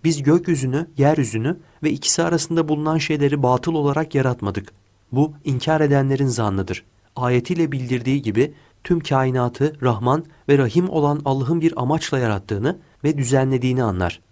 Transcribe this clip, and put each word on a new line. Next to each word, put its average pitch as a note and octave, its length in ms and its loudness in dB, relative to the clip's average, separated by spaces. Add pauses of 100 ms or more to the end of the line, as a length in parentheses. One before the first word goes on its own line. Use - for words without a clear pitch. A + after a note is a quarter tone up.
Biz D3+ 200 0
gökyüzünü, D3+ 640 0 (100)
yeryüzünü C3+ 600 0 (260)
ve D3+ 80 0
ikisi C#3+ 320 0
arasında E3 440 0
bulunan D3+ 300 0
şeyleri C#3+ 460 0
batıl B2+ 300 2
olarak D3+ 420 0
yaratmadık. A2+ 580 -2 (380)
Bu D3 220 2 (100)
inkar D#3 380 0
edenlerin C#3 460 2
zannıdır. G#2 580 -2 (300)
Ayetiyle B2+ 560 0
bildirdiği B2+ 500 -2
gibi A#2 320 0 (340)
tüm E3+ 120 2
kainatı C3 840 0
Rahman B2+ 440 0 (240)
ve C#3+ 80 6
Rahim C#3 320 2
olan D3 360 0
Allah'ın C3+ 360 0
bir D#3+ 200 0
amaçla C#3 380 -2
yarattığını A2 600 -2 (240)
ve D3 140 0
düzenlediğini C3 680 0
anlar. F#2 380 -2 (100)